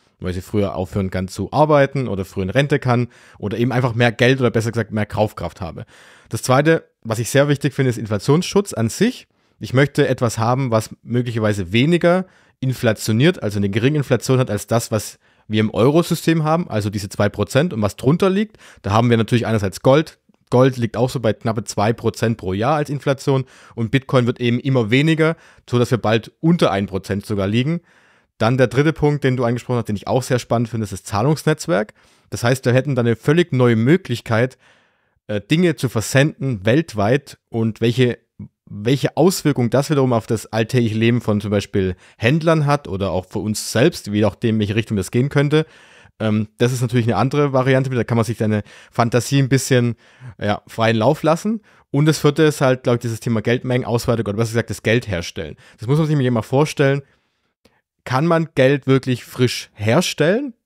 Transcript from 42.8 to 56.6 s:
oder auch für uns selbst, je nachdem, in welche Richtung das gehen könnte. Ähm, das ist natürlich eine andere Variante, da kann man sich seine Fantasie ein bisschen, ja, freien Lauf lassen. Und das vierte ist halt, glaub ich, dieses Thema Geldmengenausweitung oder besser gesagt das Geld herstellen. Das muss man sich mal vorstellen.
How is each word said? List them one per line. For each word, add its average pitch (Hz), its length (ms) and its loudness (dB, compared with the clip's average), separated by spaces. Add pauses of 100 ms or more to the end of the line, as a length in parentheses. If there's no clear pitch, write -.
oder 98 240 -4
auch 90 140 -4
für - 120 -8
uns 104 320 -4
selbst, 131 380 0
je 104 120 0
nachdem, 107 360 0
in - 20 0
welche 104 160 -2
Richtung 110 220 -2
das 92 160 -4
gehen 127 160 0
könnte. 147 380 0 (520)
Ähm, 107 300 -2 (100)
das 120 140 2
ist 123 100 -4
natürlich 120 240 0
eine 113 100 0
andere 135 360 0
Variante, 131 380 2
da 123 120 -2
kann 113 140 -2
man 117 80 2
sich 113 140 -6
seine 107 260 0 (260)
Fantasie 120 480 0
ein 139 100 2
bisschen, 123 460 2 (440)
ja, 104 280 -4
freien 113 300 0
Lauf 120 260 2
lassen. 185 380 0 (300)
Und 143 160 2
das 156 120 2
vierte 147 240 2
ist 151 180 2
halt, 127 220 2
glaub 123 140 2
ich, 117 60 -4
dieses 113 180 -6
Thema 117 200 -2
Geldmengenausweitung 120 840 -2
oder 101 100 -4
besser 113 140 -2
gesagt 113 200 -2
das 104 120 -10
Geld 120 260 0
herstellen. 85 480 -8 (220)
Das 110 80 -12
muss 139 120 2
man 160 100 2
sich 139 220 2
mal 117 120 0
vorstellen. 139 600 0 (1000)